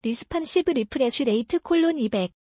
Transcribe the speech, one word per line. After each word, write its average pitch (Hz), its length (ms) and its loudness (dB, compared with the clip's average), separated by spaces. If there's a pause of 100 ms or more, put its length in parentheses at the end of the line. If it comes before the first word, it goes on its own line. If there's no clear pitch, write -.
리스판시브 330 680 -2
리프레시 247 520 0
레이트 233 360 0
콜론 330 380 2
이백. 208 440 -2